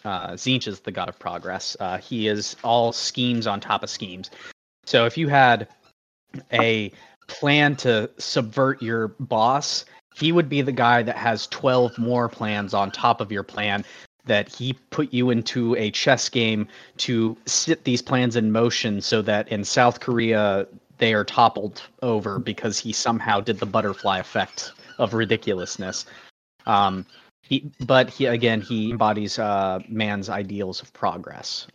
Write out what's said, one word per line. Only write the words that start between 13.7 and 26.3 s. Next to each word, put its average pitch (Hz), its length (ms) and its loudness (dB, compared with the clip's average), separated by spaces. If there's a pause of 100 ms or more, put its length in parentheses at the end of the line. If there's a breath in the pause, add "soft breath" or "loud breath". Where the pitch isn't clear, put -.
that 107 220 2
he 123 240 -8 (180)
put 147 240 -4
you 123 180 2
into 117 440 0
a 107 160 -2
chess - 380 2
game 110 360 0 (300 loud breath)
to 113 400 0 (100)
sit - 380 -2
these 123 180 0
plans 123 360 0
in 110 140 2
motion 113 500 0
so 110 200 0
that 104 280 0
in 101 160 -4
South 123 340 2
Korea 107 640 2 (320)
they 113 160 2
are 104 120 2
toppled 110 560 2 (200)
over 107 380 -2
because 104 400 -4
he 110 140 -8
somehow 113 480 0
did 104 180 -2
the - 60 -2
butterfly 101 540 0
effect - 520 -6 (260 loud breath)
of 113 160 0
ridiculousness. 98 920 -2 (600 loud breath)